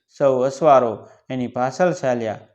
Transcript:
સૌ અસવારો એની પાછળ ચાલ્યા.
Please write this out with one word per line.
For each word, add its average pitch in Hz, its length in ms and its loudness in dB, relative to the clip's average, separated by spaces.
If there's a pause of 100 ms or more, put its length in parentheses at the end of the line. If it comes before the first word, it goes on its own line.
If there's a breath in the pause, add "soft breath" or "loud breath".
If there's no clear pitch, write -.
(180)
સૌ 135 220 2
અસવારો 127 680 2 (220 soft breath)
એની 127 160 -6
પાછળ 131 460 -2
ચાલ્યા. 120 460 -4 (160)